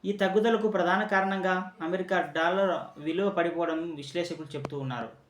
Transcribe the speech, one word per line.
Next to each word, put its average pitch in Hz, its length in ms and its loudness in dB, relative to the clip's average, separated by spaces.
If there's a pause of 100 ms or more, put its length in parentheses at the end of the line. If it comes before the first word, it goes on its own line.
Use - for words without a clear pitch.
ఈ 196 180 -2
తగ్గుదలకు 214 540 4
ప్రధాన 185 260 4 (100)
కారణంగా 190 420 2 (340)
అమెరికా 185 300 0 (200)
డాలర్ 180 360 2 (320)
విలువ 175 220 0 (100)
పడిపోవడం 165 420 0 (200)
విశ్లేషకులు 156 560 -6
చెప్తూ 135 200 -8 (100)
ఉన్నారు. 120 260 -6 (180)